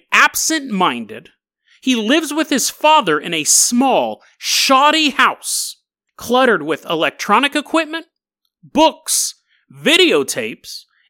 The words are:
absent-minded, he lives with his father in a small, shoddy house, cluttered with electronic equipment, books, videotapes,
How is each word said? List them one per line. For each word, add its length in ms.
absent-minded, 1200
he 140
lives 360
with 200
his 180
father 500
in 140
a 100
small, 800
shoddy 720
house, 720
cluttered 460
with 240
electronic 680
equipment, 500
books, 760
videotapes, 1080